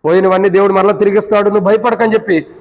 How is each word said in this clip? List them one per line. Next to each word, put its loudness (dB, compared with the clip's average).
పోయినవన్నీ 2
దేవుడు 2
మరలా 2
తిరిగిస్తాడు, 0
నువ్వు -2
భయపడకని 0
చెప్పి -2